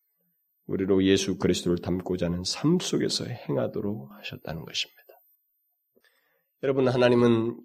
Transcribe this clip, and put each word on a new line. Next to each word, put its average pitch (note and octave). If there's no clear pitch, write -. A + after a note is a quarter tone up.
우리로 F#2+
예수 F#2+
그리스도를 F2
닮고자 F2+
하는 F2
삶 D#3+
속에서 -
행하도록 A#2+
하셨다는 -
것입니다. -
여러분, C3+
하나님은 A#2+